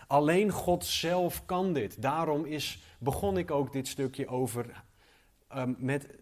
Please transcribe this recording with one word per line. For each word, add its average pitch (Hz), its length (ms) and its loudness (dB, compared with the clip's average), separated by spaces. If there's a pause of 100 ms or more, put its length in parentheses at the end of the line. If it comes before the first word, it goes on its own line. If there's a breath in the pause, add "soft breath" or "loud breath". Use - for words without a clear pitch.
Alleen 165 440 6
God 175 340 0
zelf 175 600 0
kan 185 280 0
dit. 107 300 -2
Daarom 151 420 2
is, 147 380 -6 (160 loud breath)
begon 185 400 0
ik 175 120 -2
ook 143 220 0
dit 135 160 -2
stukje 135 400 -4
over, 120 560 -4 (640 soft breath)
ehm, 127 280 -4
met 135 320 -2 (140)